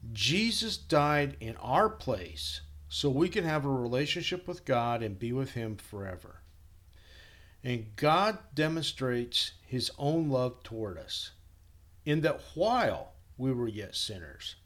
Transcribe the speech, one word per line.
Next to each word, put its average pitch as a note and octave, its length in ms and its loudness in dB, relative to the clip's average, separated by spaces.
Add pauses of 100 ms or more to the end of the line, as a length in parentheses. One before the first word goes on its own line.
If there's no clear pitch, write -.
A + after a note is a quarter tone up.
(120)
Jesus G3+ 640 2
died D3 640 4
in A2+ 160 -8
our F3 340 4
place F2 720 -4 (280)
so - 220 2
we D3+ 180 4
can G3 140 0
have D#3 220 0
a C#3+ 40 0
relationship C#3 800 0
with F3 180 -8
God A#2+ 380 2
and G2+ 160 -4
be A#2+ 140 -4
with C3 220 -2
him A2 220 -4
forever. F#2+ 680 -12 (1200)
And A2+ 320 -4
God F3+ 420 4 (160)
demonstrates C3+ 1080 0
his A#2+ 360 -4
own D#3 300 2
love B2+ 340 0
toward A2 340 -6
us - 360 -8 (720)
in D3+ 160 4
that D#3 200 2 (140)
while A3 600 2 (220)
we C3 160 2
were A#2+ 140 2
yet G#2 300 -6
sinners E2+ 580 -6 (100)